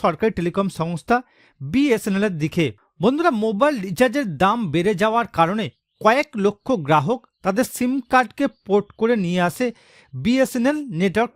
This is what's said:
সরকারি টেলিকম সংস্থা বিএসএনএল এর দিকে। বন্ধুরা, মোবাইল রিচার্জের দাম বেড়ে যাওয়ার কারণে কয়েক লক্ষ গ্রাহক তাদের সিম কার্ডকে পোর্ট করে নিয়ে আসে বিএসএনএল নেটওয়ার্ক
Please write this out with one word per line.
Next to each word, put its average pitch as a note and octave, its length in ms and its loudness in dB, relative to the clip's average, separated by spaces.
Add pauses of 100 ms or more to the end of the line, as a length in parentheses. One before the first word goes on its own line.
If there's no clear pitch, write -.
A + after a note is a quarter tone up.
সরকারি G3+ 300 0
টেলিকম F3 340 -2 (140)
সংস্থা E3+ 360 -2 (440)
বিএসএনএল G#3 680 0
এর F#3+ 140 -8
দিকে। D#3+ 220 0 (360)
বন্ধুরা, D4 300 2 (140)
মোবাইল A3+ 300 2 (120)
রিচার্জের B3 400 0 (160)
দাম G#3 160 4 (120)
বেড়ে F3 240 0
যাওয়ার A3 320 0 (120)
কারণে F3 280 2 (340)
কয়েক B3 280 4 (160)
লক্ষ G3+ 220 -2 (200)
গ্রাহক D#3 340 2 (220)
তাদের G3 320 0
সিম B3 180 -2 (180)
কার্ডকে B3+ 360 0 (200)
পোর্ট G3 200 0 (140)
করে A3+ 160 2
নিয়ে F3+ 320 0
আসে B3 180 -4 (460)
বিএসএনএল B3+ 640 0 (220)
নেটওয়ার্ক G3+ 360 0